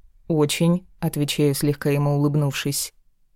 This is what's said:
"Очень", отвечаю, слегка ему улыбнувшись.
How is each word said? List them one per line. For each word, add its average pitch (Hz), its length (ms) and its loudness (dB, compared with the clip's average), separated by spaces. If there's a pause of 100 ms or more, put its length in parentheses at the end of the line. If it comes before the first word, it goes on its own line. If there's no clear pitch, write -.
(280)
"Очень", 165 580 0 (120)
отвечаю, 147 560 0
слегка 147 360 -2
ему 143 260 0
улыбнувшись. 143 760 -2 (440)